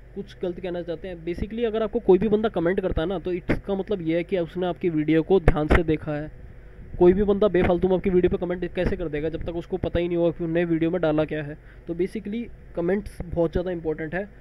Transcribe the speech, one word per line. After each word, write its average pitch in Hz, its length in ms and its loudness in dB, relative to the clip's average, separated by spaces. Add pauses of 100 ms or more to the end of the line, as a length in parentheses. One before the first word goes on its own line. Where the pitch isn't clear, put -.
(160)
कुछ 202 260 -10
गलत 175 180 -4
कहना 175 220 -6
चाहते 165 260 -8
हैं। 175 180 -12
Basically 208 400 -4
अगर 220 180 0
आपको 220 180 0
कोई 185 160 8
भी 202 100 4
बंदा 214 220 2
comment 180 320 0
करता 175 200 0
है 165 60 0
ना, 185 120 -2
तो 180 140 -4
इसका - 420 -2
मतलब 190 260 -4
ये 160 160 0
है 175 60 0
कि 185 160 -2
उसने 175 280 -2
आपकी 175 220 -2
video 156 340 4
को 190 180 4
ध्यान 151 260 2
से 175 180 4
देखा 156 300 -2
है। 151 160 -8 (680)
कोई 180 140 8
भी 202 100 2
बंदा 202 260 2
बेफालतू 175 380 2
में 185 80 2
आपकी 180 140 0
video 180 200 4
पे 196 80 -2
comment 180 380 -4
कैसे 180 220 0
कर 175 120 -6
देगा 147 200 -4
जब 156 160 -6
तक 170 100 -6
उसको 170 240 -6
पता 170 200 0
ही 175 80 0
नहीं 175 100 0
होगा 170 140 4
कि 165 120 -6
उन्होंने 165 220 2
video 165 260 2
में 180 100 0
डाला 156 240 2
क्या 156 180 -6
है? 147 140 -10 (300)
तो 170 80 -4
basically 202 480 -4 (320)
comments 185 480 -2
बहुत 165 280 0
ज़्यादा 180 200 -2
important 160 440 -4
है 202 120 -4 (140)